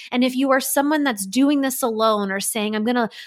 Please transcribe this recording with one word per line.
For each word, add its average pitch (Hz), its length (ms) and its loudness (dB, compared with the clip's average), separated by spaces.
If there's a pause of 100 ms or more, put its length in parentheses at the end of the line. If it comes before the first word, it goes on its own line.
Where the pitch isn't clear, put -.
(100)
And 247 140 2
if 254 100 0
you 262 160 0
are 262 100 4
someone 285 440 0
that's 208 220 -2
doing 277 340 2
this 269 200 -2
alone 220 520 0
or 196 80 -4
saying, 214 340 -4
"I'm 214 100 -2
gonna 240 240 0 (180)